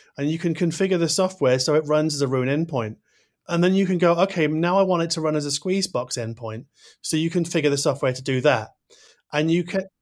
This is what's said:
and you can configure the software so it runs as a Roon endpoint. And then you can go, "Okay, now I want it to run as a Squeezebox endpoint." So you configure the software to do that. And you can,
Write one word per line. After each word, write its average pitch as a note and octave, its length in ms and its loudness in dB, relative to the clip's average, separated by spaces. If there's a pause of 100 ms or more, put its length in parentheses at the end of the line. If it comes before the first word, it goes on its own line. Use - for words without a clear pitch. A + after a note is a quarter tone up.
(180)
and C#3+ 120 -2
you D#3+ 80 -2
can E3+ 160 -2
configure F3 460 0
the E3 100 2
software C#3+ 500 2
so D3 160 0
it D#3 100 2
runs D3+ 300 0
as C#3 60 -6
a C#3 60 2
Roon B2+ 200 0
endpoint. C#3 500 -4 (520)
And E3+ 140 2
then F#3 100 4
you G3 120 2
can F#3 120 0
go, E3+ 180 4
"Okay, F3 320 2
now E3 300 0
I G3 60 4
want F3 200 2
it E3 80 -2
to E3 100 -4
run D#3 140 0
as D3 100 -2
a D3 40 -4
Squeezebox F3 680 -4
endpoint." A2+ 480 -8 (360)
So - 160 -4
you D#3+ 120 0
configure E3 400 0
the C#3 80 2
software C3+ 360 0
to C3 80 -12
do C3 200 -2
that. B2+ 280 2 (640)
And D#3 180 2
you F3 120 2
can, F#3 240 -6 (140)